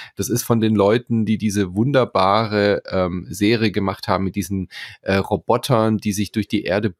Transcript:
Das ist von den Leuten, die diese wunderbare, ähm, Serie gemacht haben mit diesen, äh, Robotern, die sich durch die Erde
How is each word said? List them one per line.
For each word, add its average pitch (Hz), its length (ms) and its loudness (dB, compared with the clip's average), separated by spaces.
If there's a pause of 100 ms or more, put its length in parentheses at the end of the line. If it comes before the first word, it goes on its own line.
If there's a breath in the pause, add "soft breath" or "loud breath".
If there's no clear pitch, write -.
(160 loud breath)
Das - 140 -6
ist 117 140 -2
von 117 180 2
den 110 120 2
Leuten, 110 520 2
die 107 120 0
diese 98 380 -2 (400)
wunderbare, 101 760 2
ähm, 90 400 -2
Serie 107 420 2
gemacht 95 360 -4
haben 95 160 0
mit 92 120 -4
diesen, 95 340 -4 (320 loud breath)
äh, - 140 0
Robotern, 110 840 0
die 107 160 -4
sich 98 180 -2
durch 104 160 -2
die 104 160 -2
Erde 104 360 -2